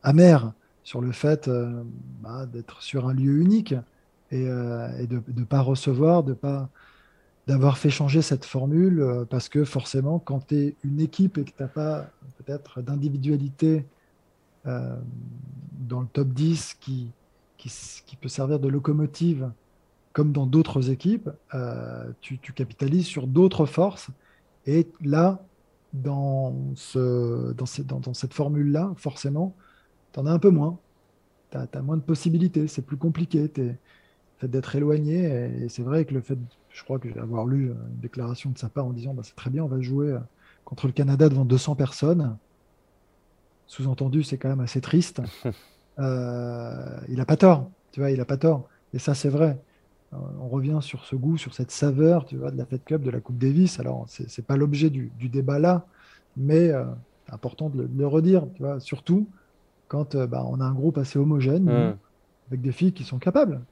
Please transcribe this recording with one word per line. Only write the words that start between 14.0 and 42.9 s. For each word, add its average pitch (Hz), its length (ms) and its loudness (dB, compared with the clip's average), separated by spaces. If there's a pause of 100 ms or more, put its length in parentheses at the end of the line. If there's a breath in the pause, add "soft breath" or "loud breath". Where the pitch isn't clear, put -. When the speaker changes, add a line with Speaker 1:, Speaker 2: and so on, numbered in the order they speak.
Speaker 1:
euh, 123 280 -6 (920)
dans 127 120 -4
le 123 60 -6
top 139 220 -2
dix 151 460 0
qui, 127 340 -8 (480)
qui - 100 -18
s-, - 380 -16
qui - 100 -20
peut - 140 -10
servir 143 300 -2
de 135 100 0
locomotive, 147 840 0 (640)
comme 147 180 2
dans 139 140 0
d'autres 135 460 2
équipes, 180 380 0 (240)
euh, 120 520 -8 (160)
tu, 131 160 -12
tu - 160 -16
capitalises 143 540 0
sur 131 200 -6
d'autres 165 380 4
forces. 180 440 -2 (560 soft breath)
Et 160 220 2 (140)
là, 165 400 2 (520)
dans 135 600 -2 (220)
ce, 123 800 -2
dans 123 120 -6
ces, 139 180 -8
dans, 131 160 -6
dans 127 140 -8
cette 127 200 -8
formule-là, 147 640 0
forcément, 147 580 -4 (560 soft breath)
t'en 135 140 -6
as 156 60 0
un 170 80 2
peu 196 120 8
moins. 165 260 2 (720)
T'as, 127 160 -8
t'as 135 160 -10
moins 147 160 -2
de 151 40 -2
possibilités, 165 640 0
c'est 139 160 -6
plus 147 140 -8
compliqué. 160 520 0
T'es, 135 140 -4
le - 840 -10
fait - 0 -
d'être 131 280 -4
éloigné, 151 480 2
et, 123 420 -4
et 117 40 -6
c'est 123 140 -8
vrai 147 220 0
que 139 80 -6
le 131 80 -2
fait, 131 160 -6 (320)
je - 140 -20
crois 135 140 -6
que 123 120 -8
j'ai 113 100 -10
avoir 113 260 -4
lu, 131 240 0
euh, 120 40 -6
une 117 260 -12
déclaration 120 500 -8
de 127 80 -6
sa 120 120 -8
part 135 180 -4
en 123 40 -6
disant, « 123 240 -8
Bah, 120 80 -10
c'est - 120 -20
très - 160 -8
bien, 156 120 -2
on 156 40 -4
va 131 140 -4
jouer, 135 260 -2
euh, 131 120 -4 (460 soft breath)
contre - 220 -6
le 127 60 -2
Canada 143 360 4
devant 135 160 2
deux 123 140 4
cents 147 160 -2
personnes. » 143 600 0 (1300)